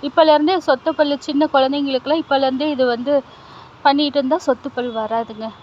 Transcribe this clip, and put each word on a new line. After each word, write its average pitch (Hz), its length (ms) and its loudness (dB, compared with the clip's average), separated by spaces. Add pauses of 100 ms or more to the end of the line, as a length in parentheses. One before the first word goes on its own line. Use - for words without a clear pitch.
இப்போலேருந்தே 302 560 4
சொத்த 302 320 0
பல்லு 294 280 0
சின்ன 294 340 0
குழந்தைங்களுக்குலாம் 277 680 0
இப்போலேருந்தே 269 460 0
இது 254 160 0
வந்து 247 300 -2 (680)
பண்ணிட்டு 285 360 2
இருந்தா 277 180 0
சொத்து 277 320 -2
பல் 247 240 -6
வராதுங்க. 220 540 -6 (160)